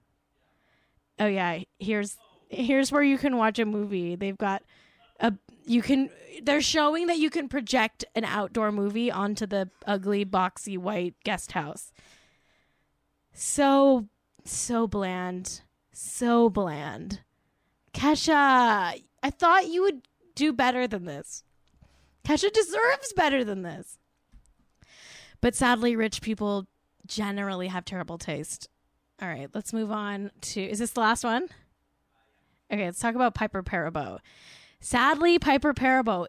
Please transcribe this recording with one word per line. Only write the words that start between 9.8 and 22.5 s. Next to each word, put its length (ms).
ugly, 380
boxy, 520
white 460
guest 300
house. 380
So, 720
so 440
bland. 720
So 580
bland. 720
Kesha, 400
I 960
thought 380
you 160
would 180
do 160
better 360
than 180
this. 380
Kesha 260